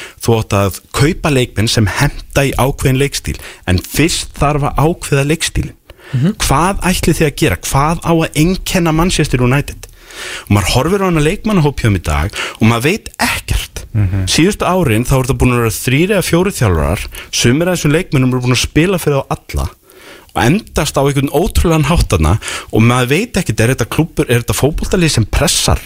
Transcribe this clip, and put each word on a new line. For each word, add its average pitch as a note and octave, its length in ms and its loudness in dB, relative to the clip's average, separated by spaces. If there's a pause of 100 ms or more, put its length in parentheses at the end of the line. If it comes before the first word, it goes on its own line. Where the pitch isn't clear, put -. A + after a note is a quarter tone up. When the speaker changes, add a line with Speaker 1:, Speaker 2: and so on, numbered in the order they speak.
(220)
Speaker 1:
Þú A2+ 180 2
átt G#2+ 140 -4
að G2 260 0 (120)
kaupa E3 380 0
leikmenn A#2+ 380 0
sem A2 180 0
henta - 600 -2
í B2+ 100 -2
ákveðin C3 460 0
leikstíl, C#3 340 -4 (300)
en F#2 120 2
fyrst - 600 -2
þarf C#3+ 320 0
að - 80 -6
ákveða C#3+ 480 0
leikstílinn. - 480 -4 (400)
Speaker 2:
Mhm. D#3 240 0
Speaker 1:
Hvað E3+ 420 0
ætlið F3+ 400 0
þið D#3+ 60 2
að C#3+ 100 -4
gera? - 200 0
Hvað D3+ 440 -2
á C#3 120 -2
að E3 220 0
einkenna E3+ 600 0
Manchester D#3+ 480 0
United? C3 440 -2 (580)
Og - 60 -4
maður G2+ 240 2
horfir F#3+ 260 0
á F#3+ 60 0
hana F3 160 2
leikmannahóp E3+ 580 0
hjá B2 80 0
þeim G2 80 2
í E2 60 -4
dag D2 300 -2 (280)
og G#2+ 80 4
maður A#2 140 2
veit F#3 260 -2 (100)
ekkert. - 680 -4 (100)
Speaker 3:
Mhm. F#2+ 320 0
Speaker 1:
Síðustu F#3 400 2
árin C#3 400 0
þá - 120 0
eru B2+ 120 0
það B2 80 -2
búin B2+ 160 4
að A#2+ 80 2
vera A2+ 80 2
þrír C#3+ 400 0
eða F#3+ 160 0
fjórir F3+ 280 0
þjálfarar, E2+ 520 0 (260)
sumir D3 360 2
af F3 100 0
þessum D3 160 0
leikmennum C#3+ 380 0
eru B2+ 100 0
búin B2 120 0
að - 120 0
spila F3 320 2
fyrir C#3 240 0
þá - 80 -20
alla C#2+ 380 -4 (680)
og F2 100 0
endast D#3+ 540 0
á C#3 80 4
einhvern C#3 240 0
ótrúlegan D#3+ 560 2
hátt D3+ 240 2
þarna D#2+ 240 2 (380)
og A2+ 100 4
maður B2 260 2
veit F3+ 260 0
ekkert, A#2 260 -2
er A#2+ 140 2
þetta A#2+ 140 -2
klúbbur, - 420 -2
er A#2+ 120 2
þetta A2+ 120 -4
fótboltalið D#3+ 560 0
sem A2+ 160 2
pressar? - 600 0